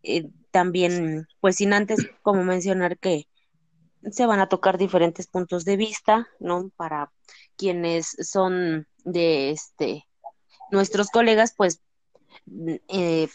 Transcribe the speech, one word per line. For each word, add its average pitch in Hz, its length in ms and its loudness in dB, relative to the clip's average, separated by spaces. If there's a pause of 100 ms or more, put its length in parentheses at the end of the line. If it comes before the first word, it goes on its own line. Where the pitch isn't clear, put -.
Eh, 160 260 -4 (220)
también, 175 760 0 (120)
pues, 190 180 2
sin 202 160 2
antes, 208 340 0 (140)
como 196 220 2
mencionar 185 540 0
que 156 300 -2 (840)
se 247 140 0
van 208 140 4
a 196 100 2
tocar 185 280 2
diferentes 175 500 0
puntos 175 380 -6
de 196 120 0
vista, 220 500 0 (120)
¿no? 180 380 -4
Para 156 340 -6 (460)
quienes 170 640 -2
son 180 680 -2 (160)
de, 165 480 0
este, 147 540 -6 (680)
nuestros 202 380 0
colegas, 226 460 4
pues, 180 260 0 (1040)
eh, 170 460 0